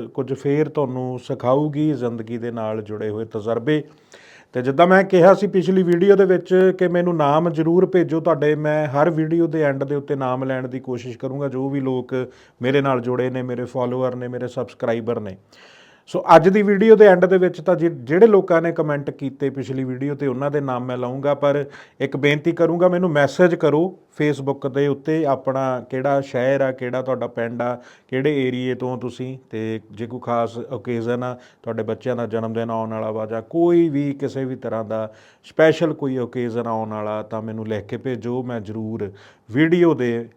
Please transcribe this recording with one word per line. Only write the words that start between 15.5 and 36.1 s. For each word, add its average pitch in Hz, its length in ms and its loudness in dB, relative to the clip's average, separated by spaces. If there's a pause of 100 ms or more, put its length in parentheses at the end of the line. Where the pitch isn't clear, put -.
ਸੋ - 180 -6 (120)
ਅੱਜ 160 120 6
ਦੀ 202 140 6
ਵੀਡੀਓ 208 340 6
ਦੇ 208 100 10
ਐਂਡ 180 180 8
ਦੇ 185 140 6
ਵਿੱਚ 180 220 0
ਤਾਂ 175 160 2
ਜਿ-, 165 180 0
ਜਿਹੜੇ 147 320 4
ਲੋਕਾਂ 185 360 4
ਨੇ 170 100 0
ਕੁਮੈਂਟ 151 380 -4
ਕੀਤੇ 135 400 -6
ਪਿਛਲੀ 131 340 -6
ਵੀਡੀਓ 131 300 -6
'ਤੇ, 139 120 -6
ਉਹਨਾਂ 135 240 -2
ਦੇ 147 100 -2
ਨਾਮ 127 240 -4
ਮੈਂ 127 120 -6
ਲਊਂਗਾ, 131 380 -2
ਪਰ 143 300 0 (360)
ਇੱਕ 139 160 -4
ਬੇਨਤੀ 147 360 2
ਕਰੂੰਗਾ, 165 360 2
ਮੈਨੂੰ 180 220 0
ਮੈਸੇਜ 156 440 4
ਕਰੋ 165 440 0 (240)
Facebook 139 460 -2
ਦੇ 139 180 0
ਉੱਤੇ, 151 380 -2
ਆਪਣਾ 131 680 -2
ਕਿਹੜਾ 139 300 0
ਸ਼ਹਿਰ 135 400 -2
ਆ, 135 120 0
ਕਿਹੜਾ 127 300 -6
ਤੁਹਾਡਾ 127 240 -4
ਪਿੰਡ 117 360 -6
ਆ, 123 180 -4 (280)
ਕਿਹੜੇ 135 400 0
ਏਰੀਏ 127 260 -4
ਤੋਂ 127 240 -6
ਤੁਸੀਂ, 127 400 -10 (120)
ਤੇ 110 300 -6 (120)
ਜੇ 113 140 -10
ਕੋਈ 123 140 -12
ਖਾਸ 117 380 -4
ਓਕੇਜ਼ਨ 120 640 -6
ਆ, 127 160 -8 (240)
ਤੁਹਾਡੇ 113 200 -6
ਬੱਚਿਆਂ 113 340 -6
ਦਾ 117 100 -4
ਜਨਮ 113 260 -4
ਦਿਨ 113 180 -4
ਆਉਣ 113 200 -6
ਵਾਲਾ 110 200 -6
ਵਾ, 110 160 -6
ਜਾਂ 113 160 -6
ਕੋਈ 170 460 2
ਵੀ 143 240 -2
ਕਿਸੇ 135 320 -6
ਵੀ 127 120 -8
ਤਰ੍ਹਾਂ 113 280 -6
ਦਾ 110 280 -6 (320)
ਸਪੈਸ਼ਲ 160 500 2
ਕੋਈ 131 240 -4